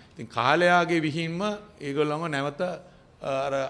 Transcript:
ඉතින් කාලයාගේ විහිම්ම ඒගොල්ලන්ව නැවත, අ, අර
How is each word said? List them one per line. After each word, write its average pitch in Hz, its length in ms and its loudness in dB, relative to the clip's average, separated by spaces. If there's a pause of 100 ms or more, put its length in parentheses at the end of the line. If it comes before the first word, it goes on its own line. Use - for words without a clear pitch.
ඉතින් - 180 -14
කාලයාගේ 170 760 4
විහිම්ම 165 400 -4 (360)
ඒගොල්ලන්ව 147 520 -2
නැවත, 143 320 -4
අ, 180 100 -2 (680)
අර 135 160 -2 (160)